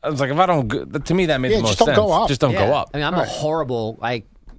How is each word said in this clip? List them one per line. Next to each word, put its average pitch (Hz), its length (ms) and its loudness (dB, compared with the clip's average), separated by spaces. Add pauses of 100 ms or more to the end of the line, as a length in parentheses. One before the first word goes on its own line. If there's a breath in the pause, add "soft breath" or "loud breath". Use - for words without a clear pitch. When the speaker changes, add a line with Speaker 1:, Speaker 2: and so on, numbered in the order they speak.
Speaker 1:
I 139 80 -4
was 139 120 -2
like, 135 100 -2
"If 147 60 -2
I 185 80 4
don't 160 240 2
go," 127 160 -4
to 160 280 -4
me, 185 120 2
that 147 160 0
made 131 100 0
Speaker 2:
Yeah, 220 60 2
Speaker 1:
the 113 60 0
most 113 80 2
Speaker 2:
just 101 80 -2
don't 170 80 6
Speaker 1:
sense. 135 100 4
Speaker 2:
go 143 160 4
up. 196 160 2
Speaker 1:
Just 135 100 -2
don't 135 140 2
Speaker 3:
Yeah. 170 140 2
Speaker 1:
go 135 60 2
up. - 200 -2
Speaker 3:
I 139 60 -6
mean, 147 60 -2
I'm 165 100 -2
a - 20 0
Speaker 2:
Right. 135 100 0
Speaker 3:
horrible, 127 760 -4
I 117 220 -4 (360)